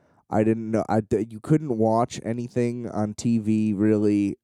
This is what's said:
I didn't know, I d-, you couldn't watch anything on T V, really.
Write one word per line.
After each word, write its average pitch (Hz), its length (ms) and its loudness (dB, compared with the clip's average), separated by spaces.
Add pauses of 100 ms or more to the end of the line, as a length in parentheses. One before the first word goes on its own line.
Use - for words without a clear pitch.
(300)
I 110 140 2
didn't 113 260 0
know, 110 180 0
I 107 120 2
d-, 104 280 -2
you 110 120 -16
couldn't 151 360 0
watch 113 480 0
anything 120 640 -4
on 107 260 -4
T 117 240 0
V, 107 360 0
really. 104 680 2